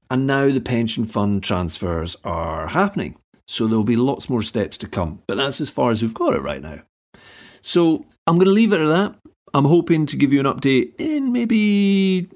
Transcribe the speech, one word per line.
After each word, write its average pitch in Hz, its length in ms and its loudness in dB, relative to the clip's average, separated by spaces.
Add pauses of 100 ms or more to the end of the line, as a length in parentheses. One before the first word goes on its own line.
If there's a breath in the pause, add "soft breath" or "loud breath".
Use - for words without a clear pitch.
(100)
and 131 160 0
now 139 240 2
the 131 100 0
pension 117 440 -2
fund 101 400 -2
transfers 85 800 -4
are 82 440 -6
happening. 165 500 -4 (280)
So - 200 -2
there'll 110 180 2
be 120 100 0
lots 127 360 -2
more 120 100 -2
steps 104 380 -4
to - 100 -10
come, 85 400 -6
but 101 80 -4
that's 139 240 -2
as 147 80 -2
far 127 220 0
as 110 100 0
we've 113 140 -4
got 349 200 -2
it 73 60 -2
right 69 220 -8
now. 76 180 -14 (800 loud breath)
So 165 460 0 (200)
I'm 170 120 4
gonna 190 120 6
leave 208 220 4
it 170 80 2
at 156 80 2
that. 180 280 0 (360)
I'm 143 140 4
hoping 160 400 4
to - 100 -4
give 135 160 2
you 139 80 4
an 135 60 0
update 135 520 2
in 285 320 -2
maybe 202 1040 2